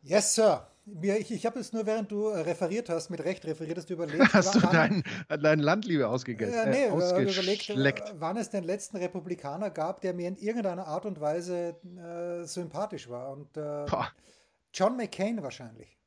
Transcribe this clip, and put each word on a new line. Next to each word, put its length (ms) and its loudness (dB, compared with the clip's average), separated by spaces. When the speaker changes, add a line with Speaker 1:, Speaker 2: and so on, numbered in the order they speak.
Speaker 1:
Yes, 320 4
Sir. 320 6
Mir, 320 0
ich, 120 -4
ich 140 -6
habe 160 0
es 120 -8
nur, 140 -2
während 240 0
du, 180 -2
äh, 120 -2
referiert 480 -2
hast, 220 -4
mit 120 -6
Recht 220 -4
referiert 320 -4
hast, 140 -10
überlegt, 280 -4
Speaker 2:
<laughs> 140 8
Hast 220 4
du 80 8
Speaker 1:
wann 100 6
Speaker 2:
dein, 720 2
dein 180 6
Land 240 4
lieber 240 2
ausgegessen, 460 -2
Speaker 1:
Ja, 120 2
nee, 180 4
Speaker 2:
äh, 20 4
Speaker 1:
äh, 20 4
überlegt, 420 4
Speaker 2:
ausgeschleckt? 760 0
Speaker 1:
äh, 100 -10
wann 200 -4
es 100 -4
den 160 -4
letzten 320 -6
Republikaner 760 -6
gab, 300 -4
der 140 -2
mir 140 -4
in 80 -6
irgendeiner 500 -2
Art 180 -4
und 160 -8
Weise, 640 -2
äh, 600 -10
sympathisch 640 -8
war. 200 -8
Und, 280 -14
äh, 300 -6
Speaker 2:
Boah. 220 -2
Speaker 1:
John 240 2
McCain 460 -4
wahrscheinlich. 640 -14